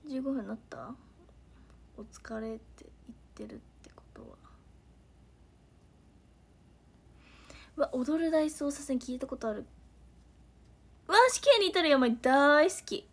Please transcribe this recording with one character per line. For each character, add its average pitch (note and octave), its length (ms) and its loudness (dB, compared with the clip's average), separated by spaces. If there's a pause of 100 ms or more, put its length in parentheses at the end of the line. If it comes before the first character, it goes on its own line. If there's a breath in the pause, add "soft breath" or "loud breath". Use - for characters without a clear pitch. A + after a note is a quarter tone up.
十 C4 140 -8
五 C4+ 80 -4
分 A#3 160 -6
な A3 80 -8
っ - 20 -16 (140)
た？ A3+ 240 -14 (1000 soft breath)
お A3+ 60 -18
疲 A3 380 -14
れ A3 160 -10
っ A3+ 40 -16
て - 300 -20 (480)
言 G#3+ 80 -12
っ - 20 -16
て - 0 -
る - 100 -16
っ - 20 -16 (240)
て - 80 -20
こ - 100 -20 (140)
と - 80 -20
は。 - 140 -20 (3500 loud breath)
う D4+ 60 -2
わ、 - 120 -2
踊 D4 300 -2
る D#4+ 80 0
大 D#4 160 2
捜 D4 240 -6
査 C#4+ 100 -10
線、 C4+ 160 -4
聞 B3+ 160 -8
い B3+ 60 -10
た C4 80 -8
こ B3 100 -10
と A#3 100 -8
あ G#3+ 60 -4
る。 G#3 140 -12 (1400)
う - 40 -2
わ、 G4 60 6 (120)
死 B4+ 100 -4
刑 C5 200 6
に G4 80 2
至 F4+ 120 0
る D#4+ 100 2
病、 B3+ 280 4
大 C#4+ 540 4
好 - 40 -10 (120)
き。 - 240 -10